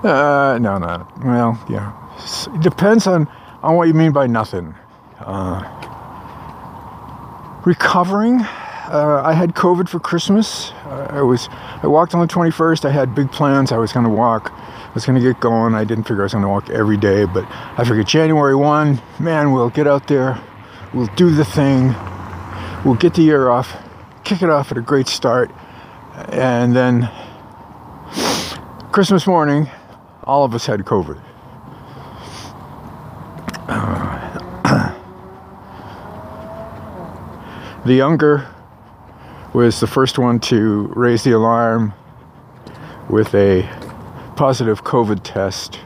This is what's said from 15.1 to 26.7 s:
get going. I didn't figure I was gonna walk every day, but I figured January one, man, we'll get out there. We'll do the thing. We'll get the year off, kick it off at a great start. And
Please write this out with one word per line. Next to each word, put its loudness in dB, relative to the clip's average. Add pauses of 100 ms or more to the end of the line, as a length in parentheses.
get 4
going. 2
I 0
didn't -2
figure -2
I 2
was -4
gonna 0
walk -2
every 2
day, 4
but -2
I -6
figured 2
January 4
one, 2 (200)
man, 2
we'll 2
get 0
out 2
there. 0 (520)
We'll -2
do 6
the 4
thing. 2 (920)
We'll 4
get 2
the 2
year 6
off, 0 (480)
kick -2
it 2
off 0
at -4
a -4
great 0
start. 0 (800)
And 2